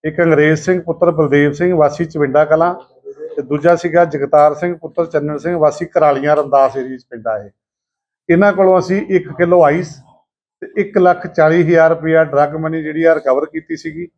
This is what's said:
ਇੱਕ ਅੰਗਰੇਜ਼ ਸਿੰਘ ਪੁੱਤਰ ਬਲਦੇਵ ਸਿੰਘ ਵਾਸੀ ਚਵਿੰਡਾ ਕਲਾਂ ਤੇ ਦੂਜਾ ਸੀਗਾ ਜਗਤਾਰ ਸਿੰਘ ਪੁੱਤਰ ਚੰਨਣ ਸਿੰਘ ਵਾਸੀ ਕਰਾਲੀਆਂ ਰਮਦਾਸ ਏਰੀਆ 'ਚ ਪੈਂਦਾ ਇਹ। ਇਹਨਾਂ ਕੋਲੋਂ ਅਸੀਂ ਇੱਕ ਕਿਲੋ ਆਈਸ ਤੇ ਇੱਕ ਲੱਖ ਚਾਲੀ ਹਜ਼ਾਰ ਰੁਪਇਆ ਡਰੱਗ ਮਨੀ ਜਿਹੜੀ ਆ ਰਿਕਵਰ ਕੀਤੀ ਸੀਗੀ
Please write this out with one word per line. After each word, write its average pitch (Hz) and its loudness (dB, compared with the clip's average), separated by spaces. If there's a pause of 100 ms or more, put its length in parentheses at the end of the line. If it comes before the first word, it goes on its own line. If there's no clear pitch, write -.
ਇੱਕ 156 -4
ਅੰਗਰੇਜ਼ 156 4
ਸਿੰਘ 180 -2
ਪੁੱਤਰ 170 0
ਬਲਦੇਵ 147 2
ਸਿੰਘ 175 -2
ਵਾਸੀ 151 0
ਚਵਿੰਡਾ 151 0
ਕਲਾਂ 165 0 (640)
ਤੇ 143 -6
ਦੂਜਾ 151 0
ਸੀਗਾ 175 0
ਜਗਤਾਰ 147 2
ਸਿੰਘ 175 -6
ਪੁੱਤਰ 165 -6
ਚੰਨਣ 151 -4
ਸਿੰਘ 170 -6
ਵਾਸੀ 151 0
ਕਰਾਲੀਆਂ 147 2
ਰਮਦਾਸ 139 2
ਏਰੀਆ 131 -8
'ਚ 123 -20
ਪੈਂਦਾ 110 -8
ਇਹ। 101 -20 (800)
ਇਹਨਾਂ 190 2
ਕੋਲੋਂ 185 2
ਅਸੀਂ 185 -4
ਇੱਕ 185 -2
ਕਿਲੋ 170 2
ਆਈਸ 165 -2 (580)
ਤੇ - -8
ਇੱਕ 202 -2
ਲੱਖ 180 2
ਚਾਲੀ 165 2
ਹਜ਼ਾਰ 160 4
ਰੁਪਇਆ 160 0
ਡਰੱਗ 147 -2
ਮਨੀ 160 -8
ਜਿਹੜੀ 156 -6
ਆ 160 4
ਰਿਕਵਰ 139 -2
ਕੀਤੀ 160 -10
ਸੀਗੀ 165 -14